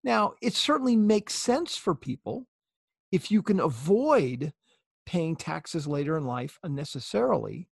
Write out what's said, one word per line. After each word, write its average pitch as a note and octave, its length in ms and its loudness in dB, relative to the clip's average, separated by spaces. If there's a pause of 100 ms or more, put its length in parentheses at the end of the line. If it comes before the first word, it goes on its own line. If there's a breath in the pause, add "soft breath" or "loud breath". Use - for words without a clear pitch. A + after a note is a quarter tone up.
Now, A3 400 2
it A#3 120 0
certainly C4 420 2
makes G#3+ 380 4
sense D4 420 0
for - 180 -2
people - 540 -6 (640)
if - 180 0
you G#3 140 4
can G3 160 2
avoid D#3 960 2 (520)
paying E3 300 -2
taxes D#3+ 520 -6
later D3 280 -2
in D#3 80 -2
life B2 400 -6
unnecessarily D#3 1120 -4